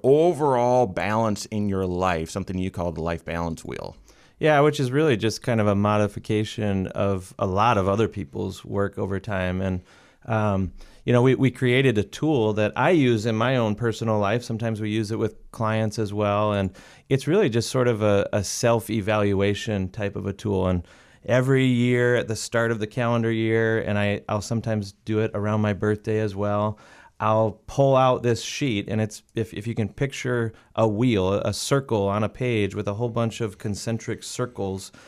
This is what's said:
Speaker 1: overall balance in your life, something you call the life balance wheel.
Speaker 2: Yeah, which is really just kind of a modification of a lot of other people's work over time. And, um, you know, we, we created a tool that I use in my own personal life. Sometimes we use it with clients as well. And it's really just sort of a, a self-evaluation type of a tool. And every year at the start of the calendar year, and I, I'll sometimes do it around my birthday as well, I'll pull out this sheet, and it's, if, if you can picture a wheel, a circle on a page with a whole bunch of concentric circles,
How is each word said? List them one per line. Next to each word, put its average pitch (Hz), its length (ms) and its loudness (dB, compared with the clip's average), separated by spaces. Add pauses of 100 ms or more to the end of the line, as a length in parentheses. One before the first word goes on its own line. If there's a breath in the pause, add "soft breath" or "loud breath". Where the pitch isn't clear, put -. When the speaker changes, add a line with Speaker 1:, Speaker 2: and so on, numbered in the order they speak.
Speaker 1:
overall 131 800 4
balance 101 640 -2
in 104 220 -2
your 95 180 0
life, 90 420 0
something 92 300 -6
you 92 100 -2
call 87 220 -4
the 80 100 -8
life 85 240 -4
balance 82 400 -6
wheel. - 300 -10 (440 soft breath)
Speaker 2:
Yeah, 151 200 4
which 143 220 4
is 127 100 0
really 147 240 2
just 107 260 -2
kind 113 200 0
of 104 60 4
a 101 80 4
modification 104 1120 0
of 98 520 -4
a 98 80 0
lot 104 300 2
of 95 100 2
other 101 220 2
people's 98 560 -8
work 101 320 -2
over 98 200 -4
time. 92 440 -2
And, 92 200 -2 (440 soft breath)
um, 104 480 0 (320 soft breath)
you 123 80 2
know, 120 80 6
we, 131 140 6
we 131 140 2
created 127 480 2
a 101 60 0
tool 123 520 0
that 107 200 0
I 135 140 2
use 123 360 2
in 113 120 0
my 123 180 0
own 110 200 0
personal 113 440 -2
life. 107 240 0
Sometimes 110 380 -4
we 107 80 -4
use 107 220 -2
it 110 80 -4
with 107 180 -4 (160)
clients 110 440 -2
as 104 160 -4
well. 104 380 0
And 98 240 -2 (320 loud breath)
it's 135 200 0
really 185 200 4
just 113 220 0
sort 127 180 2
of 110 140 0
a, 101 320 4
a 104 100 0
self-evaluation 104 1500 0
type 101 260 -6
of 101 80 -8
a 101 80 -4
tool. 95 340 0
And 90 180 0 (400 loud breath)
every 131 380 4
year 123 540 4
at 123 100 -2
the 110 80 -2
start 117 360 0
of 110 80 -2
the 107 80 -4
calendar 117 440 0
year, 113 480 2
and 104 180 -2
I, 104 300 0
I'll 104 140 -2
sometimes 107 500 -4
do - 280 -2
it 110 140 0
around 107 280 0
my 107 100 2
birthday 107 480 -2
as 104 160 -4
well, 104 420 -2 (400 loud breath)
I'll 110 500 0
pull 139 280 4
out 131 280 4
this 117 180 0
sheet, 113 480 -4
and 107 100 -2
it's, 107 240 -4 (120)
if, 113 180 -4
if 101 140 -8
you 117 60 -4
can 107 140 -2
picture 123 640 -4 (240 soft breath)
a 113 100 4
wheel, 101 500 2
a 101 180 -2
circle 123 560 0
on 104 160 0
a 98 40 -2
page 107 460 -2
with 104 140 -4
a 101 40 -4
whole 117 140 -4
bunch 113 320 -4
of 110 180 -6
concentric 110 640 -6
circles, 98 720 -8 (160 loud breath)